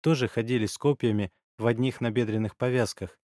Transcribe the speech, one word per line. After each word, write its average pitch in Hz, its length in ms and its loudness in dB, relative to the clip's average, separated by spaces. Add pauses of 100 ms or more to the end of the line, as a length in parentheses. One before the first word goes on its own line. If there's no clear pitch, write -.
тоже 135 260 2
ходили 117 400 0
с - 100 -8
копьями 107 540 0 (260)
в 110 80 -4
одних 120 340 0
набедренных 110 560 -2
повязках. 123 680 -2